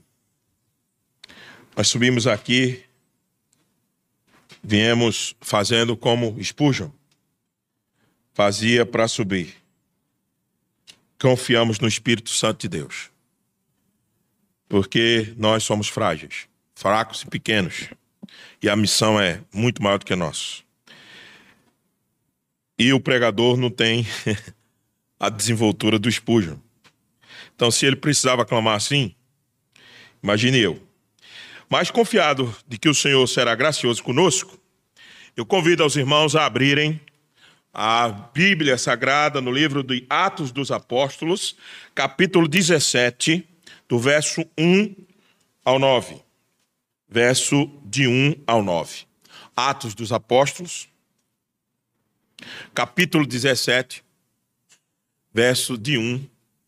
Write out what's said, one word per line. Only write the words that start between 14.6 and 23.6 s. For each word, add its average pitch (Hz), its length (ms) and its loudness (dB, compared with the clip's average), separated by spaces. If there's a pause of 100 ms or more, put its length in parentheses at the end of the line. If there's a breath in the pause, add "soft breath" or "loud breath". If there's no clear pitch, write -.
porque 113 680 0
nós 110 280 2
somos 104 240 -2
frágeis, 80 580 -6 (300)
fracos 107 460 -2
e - 40 -16
pequenos, - 640 -4 (720 loud breath)
e 107 60 0
a 104 80 2
missão 107 440 2
é 87 220 -2 (100)
muito 113 300 -2
maior 101 160 2
do - 80 -10
que - 60 -4
a 92 40 -2
nossa. - 460 -6 (2250 loud breath)
E 123 140 4
o 135 80 4
pregador 120 560 2
não 127 140 0